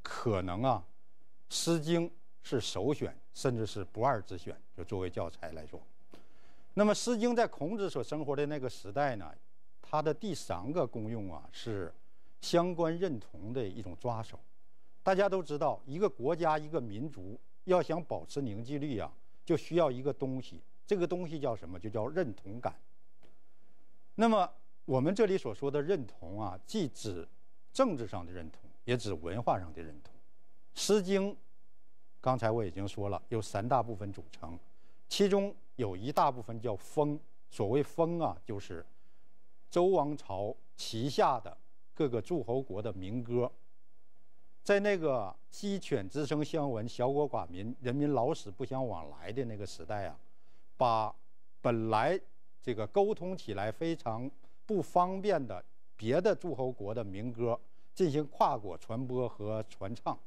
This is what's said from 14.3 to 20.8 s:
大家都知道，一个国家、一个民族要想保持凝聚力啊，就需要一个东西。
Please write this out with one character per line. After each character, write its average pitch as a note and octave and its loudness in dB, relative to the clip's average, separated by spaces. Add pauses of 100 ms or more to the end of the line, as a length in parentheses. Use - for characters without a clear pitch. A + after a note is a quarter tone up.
大 F#3+ 6
家 G3 6
都 F#3 2
知 D3 -2
道， C3+ 2
一 C#3+ -4
个 G3+ 6
国 C#3+ 2
家、 D#3 4
一 D3+ -4
个 D#3 0
民 A#2+ -2
族 G2 -6 (280)
要 F3+ 6
想 E3 0
保 A2 -2
持 - -2
凝 A2+ -2
聚 C#3+ -4
力 C#3 0
啊， E2 -2 (320)
就 E3 4
需 - -2
要 D#3+ 6
一 B2 -2
个 C3+ 2
东 C3 0
西。 - -6 (260)